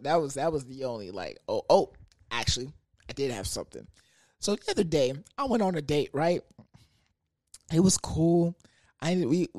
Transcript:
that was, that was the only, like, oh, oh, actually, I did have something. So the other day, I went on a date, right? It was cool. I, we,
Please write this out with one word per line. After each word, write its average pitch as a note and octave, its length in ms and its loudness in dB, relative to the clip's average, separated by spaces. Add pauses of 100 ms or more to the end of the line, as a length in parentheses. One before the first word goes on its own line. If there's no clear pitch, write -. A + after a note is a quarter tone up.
that D#3 180 2
was, C#3 140 -4
that D3+ 180 -2
was C#3 120 -4
the C3 200 -10
only, A2 260 -6
like, F2 280 -10 (100)
oh, G#2+ 200 -2
oh, F#3 240 6 (380)
actually, A#2+ 420 -4 (380)
I - 20 -14
did C3+ 200 -4
have G2 160 -6
something. - 380 -10 (520)
So G3+ 160 -2
the - 160 -4
other A3 140 0
day, D3 280 2 (240)
I C#4+ 80 -2
went A#3+ 200 2
on F#3 100 2
a D#3 80 -2
date, D3 300 0
right? E3 300 0 (1300)
It D#3+ 60 6
was F#3+ 180 6
cool. E3+ 580 2 (440)
I, E3+ 160 0
we, E3+ 320 2 (100)